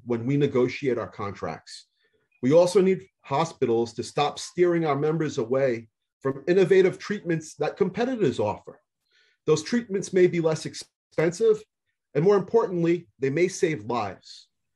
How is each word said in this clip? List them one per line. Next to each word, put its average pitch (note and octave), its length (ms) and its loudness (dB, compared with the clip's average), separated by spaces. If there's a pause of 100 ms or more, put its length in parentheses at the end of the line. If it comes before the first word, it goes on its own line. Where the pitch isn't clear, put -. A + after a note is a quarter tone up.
when A#2 200 -4
we C#3 120 0
negotiate B2+ 600 0
our G2+ 120 -6
contracts. - 760 -12 (540)
We B2+ 120 2
also F3+ 280 6
need F#3+ 240 2 (160)
hospitals A#2 720 -2
to A#2 100 -6
stop C#3+ 360 -4
steering E3+ 460 0
our D3 100 0
members D3+ 420 -2
away B2 520 -2 (320)
from C3+ 260 -6
innovative F#3 500 4
treatments E3+ 580 -6
that D3 220 -4
competitors G3+ 640 0
offer. - 400 -6 (680)
Those D#3 180 2
treatments G#3 500 -4
may F3+ 140 6
be E3+ 120 0
less D#3+ 260 0
expensive, F3 960 -2 (520)
and D3 100 0
more G3+ 120 4
importantly, F3+ 720 0 (120)
they C3+ 100 -2
may E3 180 0
save D#3 380 -2
lives. A2 640 -8 (260)